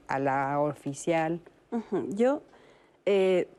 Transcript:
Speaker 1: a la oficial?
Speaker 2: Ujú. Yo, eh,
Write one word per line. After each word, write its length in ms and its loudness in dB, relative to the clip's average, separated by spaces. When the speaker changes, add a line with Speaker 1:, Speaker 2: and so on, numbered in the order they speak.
Speaker 1:
a 100 -2
la 420 0
oficial? 800 -2
Speaker 2:
Ujú. 460 -4
Yo, 260 2
eh, 400 4